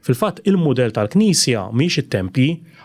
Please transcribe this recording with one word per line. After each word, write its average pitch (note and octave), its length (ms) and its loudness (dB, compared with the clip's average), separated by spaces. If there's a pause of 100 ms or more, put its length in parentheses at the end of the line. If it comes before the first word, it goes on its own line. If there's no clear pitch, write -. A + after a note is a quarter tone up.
Fil-fatt, F3 400 -2
il-mudell D3 480 2
tal-Knisja B2+ 680 0 (100)
mhix D3+ 240 0
it-Tempji, B2+ 520 -2 (360)